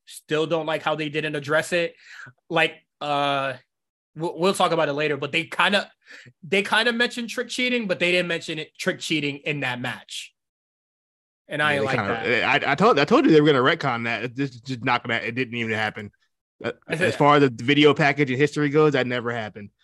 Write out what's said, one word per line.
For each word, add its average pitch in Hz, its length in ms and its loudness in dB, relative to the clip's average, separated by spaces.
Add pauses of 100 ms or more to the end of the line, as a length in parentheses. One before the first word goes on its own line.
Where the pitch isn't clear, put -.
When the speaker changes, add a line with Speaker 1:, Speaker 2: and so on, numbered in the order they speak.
Speaker 1:
Still 156 400 -4
don't 160 200 -2
like 156 160 -4
how 156 140 0
they 151 120 -6
didn't 151 280 -4
address 151 360 0
it. 170 220 -2 (540)
Like, 165 260 0 (260)
uh, 143 540 -2 (600)
we'll, 160 220 -6
we'll 185 160 2
talk 180 180 2
about 160 160 2
it 143 60 -2
later, 151 220 -2
but 135 160 -6
they 165 120 -2
kinda, 185 460 0 (540)
they 196 180 0
kinda 226 300 2
mentioned 233 380 -2
trick 247 180 -6
cheating, 247 400 -2
but 180 100 -2
they 175 140 0
didn't 175 160 0
mention 165 320 -6
it, - 180 -14
trick 170 220 -4
cheating 147 380 -4
in 147 220 -6
that 127 200 -4
match. - 520 -10 (1160)
And 151 120 -6
I 151 140 2
Speaker 2:
Yeah, 139 60 0
Speaker 1:
ain't - 100 -2
Speaker 2:
they 131 60 0
Speaker 1:
like 107 120 -2
Speaker 2:
kinda, 117 220 -2
Speaker 1:
that. 117 380 2
Speaker 2:
I, 135 40 2
I - 40 2
told, 208 240 4
I 143 40 6
told 240 200 4
you 262 80 6
they 151 80 10
were 147 120 4
gonna 139 60 4
retcon 131 460 2
that. 117 200 -2
It 120 120 -8
just, 123 280 -6
just 127 200 -10
not 123 180 0
gonna, 117 140 -2
it 117 180 -4
didn't 120 220 -6
even 113 160 -4
happen. 107 400 -4 (500)
Uh, 117 100 -4 (160)
Speaker 1:
I - 80 -4
said 147 120 0
Speaker 2:
as 110 80 -2
far 147 200 6
as 147 60 6
the 135 80 4 (140)
video 147 300 6
package 147 360 0
in 123 80 -2
history 147 300 0
goes, 151 240 4
that 127 140 0
never 120 260 -4
happened. 107 380 -10 (140)